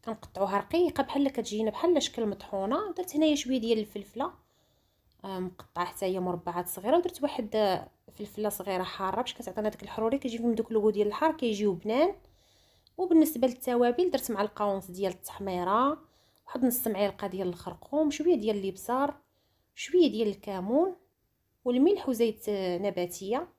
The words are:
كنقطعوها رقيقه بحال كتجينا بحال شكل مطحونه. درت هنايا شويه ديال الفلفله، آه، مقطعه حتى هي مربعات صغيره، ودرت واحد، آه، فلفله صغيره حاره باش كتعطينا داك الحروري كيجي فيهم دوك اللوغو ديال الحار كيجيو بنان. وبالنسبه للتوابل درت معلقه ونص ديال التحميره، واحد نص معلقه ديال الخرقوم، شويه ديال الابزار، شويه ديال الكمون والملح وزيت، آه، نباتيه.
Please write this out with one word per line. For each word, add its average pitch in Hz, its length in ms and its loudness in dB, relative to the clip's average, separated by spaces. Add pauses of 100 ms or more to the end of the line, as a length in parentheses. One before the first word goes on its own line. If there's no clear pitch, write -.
كنقطعوها 202 540 -2
رقيقه 330 440 2
بحال 277 260 0
كتجينا 214 420 -2
بحال 330 320 2
شكل - 240 -4
مطحونه. 214 680 -4
درت 349 240 -6
هنايا 311 180 6
شويه 262 260 0
ديال 226 180 2
الفلفله، 220 540 -8 (920)
آه، 190 140 -8
مقطعه 180 460 -6
حتى - 220 -6
هي 185 140 -2
مربعات 175 480 -4
صغيره، 220 280 0
ودرت 349 260 -2
واحد، 226 340 -4
آه، 196 320 0 (240)
فلفله 208 360 -6
صغيره 190 340 -4
حاره 190 380 -4
باش - 140 -4
كتعطينا 214 340 -4
داك - 140 -6
الحروري 226 360 0
كيجي 233 200 -4
فيهم 233 160 2
دوك 220 140 -2
اللوغو 214 220 4
ديال 202 160 2
الحار 311 260 2
كيجيو 208 400 0
بنان. 240 420 2 (840)
وبالنسبه 311 500 4
للتوابل 240 640 2
درت 247 200 -2
معلقه 208 360 0
ونص 190 240 -2
ديال 185 220 -2
التحميره، 196 840 0 (480)
واحد 254 180 -2
نص 240 220 2
معلقه 202 400 -2
ديال 185 220 -4
الخرقوم، 277 640 -2
شويه 320 240 2
ديال 214 220 0
الابزار، 240 580 -2 (600)
شويه 330 360 4
ديال 214 180 0
الكمون 208 680 0 (680)
والملح 269 440 2
وزيت، 226 400 -2
آه، 190 300 -2
نباتيه. 190 680 -4 (100)